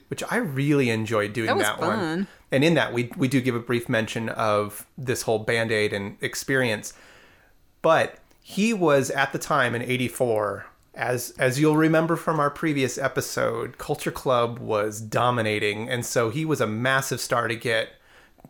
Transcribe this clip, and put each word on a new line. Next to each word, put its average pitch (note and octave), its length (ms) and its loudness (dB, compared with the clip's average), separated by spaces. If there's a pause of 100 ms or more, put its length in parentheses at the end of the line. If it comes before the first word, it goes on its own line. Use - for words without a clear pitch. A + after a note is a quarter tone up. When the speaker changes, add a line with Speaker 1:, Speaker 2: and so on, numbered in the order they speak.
Speaker 1:
which - 200 -8
I F#3+ 80 -2
really C#3+ 520 2
enjoyed G#2+ 440 0
doing A2+ 140 -2
Speaker 2:
That - 100 2
was - 80 2
Speaker 1:
that - 140 -2
one. - 100 -2 (100)
Speaker 2:
fun. E3+ 280 -2 (240)
Speaker 1:
And C3+ 120 4
in E3 120 6
that, A#2 180 2
we, A#2+ 220 0
we C3 120 2
do B2+ 140 2
give A#2+ 140 0
a A#2 40 -4
brief A#2 280 -2
mention A2+ 420 0
of G#2 560 0 (120)
this B2 260 -4
whole F2+ 160 0
Band A2+ 320 0
Aid G#2+ 220 2
and G2 280 -6
experience. B2+ 720 -2 (880)
But D#3 360 4 (240)
he A3 320 0
was D3 380 4
at C#3 220 0
the D3+ 60 -6
time B2 360 0
in A#2 60 -2
eighty-four, A#2 840 -2 (280)
as, B2 440 -4
as C3 220 2
you'll D3+ 180 6
remember D#3+ 380 4
from D#3+ 240 -2
our C#3+ 100 2
previous C#3+ 480 -2
episode, B2 800 -2
Culture - 340 -4
Club A#2+ 480 0
was G#2+ 420 -2
dominating. A2 880 0
And A#2+ 160 -4
so A#2 240 0
he D3+ 160 -4
was D3+ 160 0
a A2+ 60 2
massive C3 520 0
star A#2+ 280 0
to A2+ 80 -2
get A2+ 340 -2 (600)